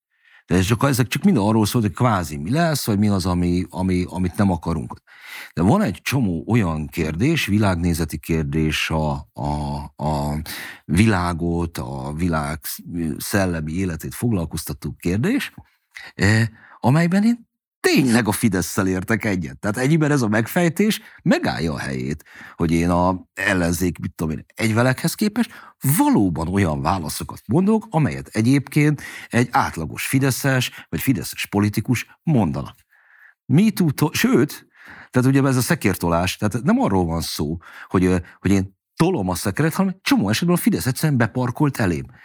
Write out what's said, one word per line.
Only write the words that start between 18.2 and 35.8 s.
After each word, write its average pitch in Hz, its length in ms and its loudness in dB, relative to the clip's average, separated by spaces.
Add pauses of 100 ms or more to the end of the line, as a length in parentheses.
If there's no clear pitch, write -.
a 104 40 2
Fidesszel 95 540 0
értek 92 380 -2
egyet. 87 340 -4
Tehát 104 180 -4
ennyiben 147 340 2
ez 143 120 2
a 107 60 0
megfejtés 170 720 0 (220)
megállja 165 500 0
a 65 60 -6
helyét, 65 460 -6 (300)
hogy 85 160 0
én 85 200 2
a 90 440 2
ellenzék, 90 640 0
mit 85 160 -8
tudom 78 220 -4
én, - 80 -14 (100)
egyvelekhez 120 600 0
képest 214 360 -2 (460)
valóban 101 520 2
olyan 87 340 0
válaszokat 85 640 -4
mondok, 196 440 2
amelyet 82 380 0
egyébként 139 720 2 (260)
egy 120 220 0
átlagos 82 560 -2
fideszes 131 800 -2
vagy - 120 -6
fideszes - 460 -2
politikus 104 760 -2
mondana. 92 520 0 (720)
MeToo-tól, 156 680 2
sőt, - 560 2 (420)
tehát 127 180 2
ugye 135 140 4
ez 135 140 2
a 131 40 2
szekértolás, 90 760 0